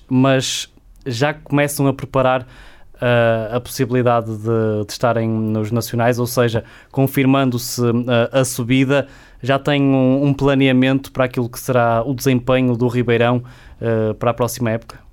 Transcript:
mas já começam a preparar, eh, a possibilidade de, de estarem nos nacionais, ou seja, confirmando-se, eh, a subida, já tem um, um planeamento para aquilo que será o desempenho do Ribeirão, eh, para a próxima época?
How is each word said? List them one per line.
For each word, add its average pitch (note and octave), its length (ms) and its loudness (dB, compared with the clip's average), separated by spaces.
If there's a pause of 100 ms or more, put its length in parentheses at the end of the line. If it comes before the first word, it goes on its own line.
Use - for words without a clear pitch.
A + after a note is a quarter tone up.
(100)
mas C3 580 0 (380)
já C3+ 260 -2
começam C#3+ 540 -2
a C3+ 80 2
preparar, B2+ 520 0 (540)
eh, A#2 500 2
a F3+ 100 -2
possibilidade A#2+ 760 0
de, G#2+ 500 -2
de - 60 -14
estarem A#2 340 0
nos A2 460 -2
nacionais, A#2 460 0
ou B2 80 -2
seja, A#2 360 0 (300)
confirmando-se, C3+ 920 0
eh, A#2+ 580 0
a C3 40 2
subida, C3 640 0 (320)
já C3+ 160 0
tem C#3+ 240 0
um, C3+ 460 2
um C#3 80 2
planeamento C3+ 800 2
para C3 140 0
aquilo B2 220 -4
que - 120 -14
será A#2 440 0
o C#3 80 -4
desempenho B2+ 640 0
do B2 120 0
Ribeirão, A#2+ 540 0 (380)
eh, A2 340 -2
para A#2+ 180 -2
a - 20 -6
próxima A#2 380 -2
época? - 260 -10 (140)